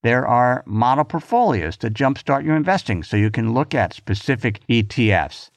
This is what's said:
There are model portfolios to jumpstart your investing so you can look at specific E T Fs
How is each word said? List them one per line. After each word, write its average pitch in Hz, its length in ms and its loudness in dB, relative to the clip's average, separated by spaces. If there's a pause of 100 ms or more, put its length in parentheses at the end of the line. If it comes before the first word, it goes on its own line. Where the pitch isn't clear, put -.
There 117 240 2
are 123 380 2
model 123 400 0
portfolios 160 720 0
to 113 120 -4
jumpstart 135 520 0
your 156 140 2
investing 143 460 0
so 104 160 -2
you 107 120 2
can 110 220 -2
look 139 220 -2
at 104 180 0
specific 110 760 -4
E 117 160 2
T 107 300 0
Fs 78 440 -4